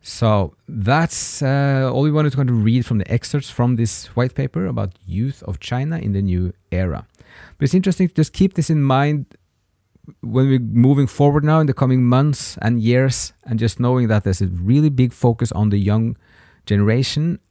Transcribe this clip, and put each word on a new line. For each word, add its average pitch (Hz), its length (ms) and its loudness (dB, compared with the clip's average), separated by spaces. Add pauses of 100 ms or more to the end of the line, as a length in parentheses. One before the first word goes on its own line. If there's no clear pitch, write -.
So 104 520 0 (140)
that's, 135 720 -2
uh, 135 500 0
all 135 120 0
we 151 80 2
wanted 151 200 2
to 127 60 -4
kind 131 120 0
of 113 140 2
read 117 220 2
from 113 120 -2
the 95 140 -2
excerpts - 380 -4
from 123 280 0
this - 300 -4 (100)
white 127 180 -2
paper 160 320 -4
about 107 260 -4 (140)
youth 113 360 -6
of - 160 -8
China 147 380 -6
in 104 140 -4
the 98 100 0
new 90 320 -2 (180)
era. 90 360 -4 (500)
But - 60 -2
it's 139 100 0
interesting 185 360 0
to - 40 -8
just 156 200 0
keep 190 200 0
this - 160 -2
in 156 140 2
mind 143 540 0 (840)
when 127 300 0
we're 131 100 4
moving 120 480 4
forward 147 380 2
now 156 160 4
in 156 60 2
the 131 60 0
coming 127 300 2
months 131 580 0
and 117 200 0
years, 123 500 0 (140)
and 113 120 -4
just 110 220 -2
knowing 123 300 2
that 107 160 2
there's 95 160 0
a 95 60 0
really 107 420 2
big 127 240 0
focus 117 400 0
on 107 160 0
the 101 80 0
young 107 400 0 (480)
generation 123 720 0 (100)